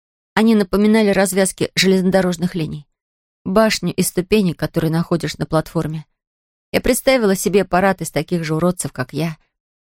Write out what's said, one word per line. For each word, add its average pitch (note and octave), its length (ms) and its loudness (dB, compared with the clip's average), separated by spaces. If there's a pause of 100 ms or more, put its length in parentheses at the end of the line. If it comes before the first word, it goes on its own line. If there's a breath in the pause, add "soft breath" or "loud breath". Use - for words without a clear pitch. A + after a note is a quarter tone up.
(360)
Они A3 200 4
напоминали G#3 540 2
развязки F#3+ 680 0
железнодорожных F3+ 800 0
линий. D3+ 320 -8 (560)
Башню G3 500 0
и - 80 -4
ступени, F3+ 520 0
которые D#3+ 380 -4
находишь E3 460 -2
на D3 80 -6
платформе. D#3 600 -4 (680)
Я - 100 -2
представила B3 540 2
себе F#3 300 0
парад F#3+ 360 0
из D#3+ 100 -8
таких E3 320 -4
же D#3 120 -2
уродцев, E3+ 360 -2
как - 220 -10
я. D#3+ 240 -4 (540)